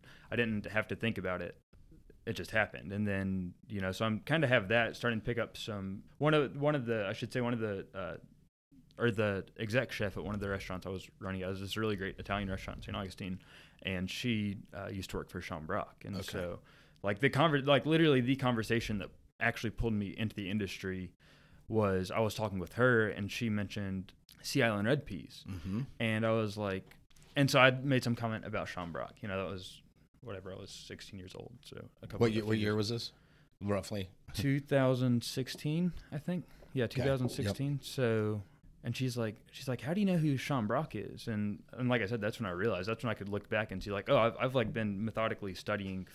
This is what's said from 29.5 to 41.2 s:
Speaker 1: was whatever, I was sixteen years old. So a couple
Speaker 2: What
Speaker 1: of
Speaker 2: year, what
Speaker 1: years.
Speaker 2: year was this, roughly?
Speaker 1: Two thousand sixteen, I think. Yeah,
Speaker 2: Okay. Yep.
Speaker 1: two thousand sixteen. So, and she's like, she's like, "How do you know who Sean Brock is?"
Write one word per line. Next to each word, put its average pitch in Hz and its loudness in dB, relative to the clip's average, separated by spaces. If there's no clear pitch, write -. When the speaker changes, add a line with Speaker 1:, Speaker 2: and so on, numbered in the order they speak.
Speaker 1:
was 92 -12
whatever, 95 -10
I 95 -10
was 101 -12
sixteen - -12
years 90 -14
old. - -12
So - -16
a - -12
couple - -4
Speaker 2:
What 117 6
Speaker 1:
of 110 2
Speaker 2:
year, 107 0
what 110 2
Speaker 1:
years. 107 2
Speaker 2:
year 104 2
was 107 2
this, 113 -4
roughly? 98 -2
Speaker 1:
Two 139 2
thousand 131 4
sixteen, 156 -2
I 160 -4
think. 180 -4
Yeah, 127 2
Speaker 2:
Okay. 110 -4
Yep. 127 2
Speaker 1:
two 139 4
thousand 127 2
sixteen. 135 -2
So, 107 2
and 120 -4
she's 123 -2
like, 110 -2
she's - -12
like, 123 -2
"How 139 -2
do 202 0
you 202 4
know 185 4
who 151 4
Sean 123 0
Brock 135 0
is?" - -8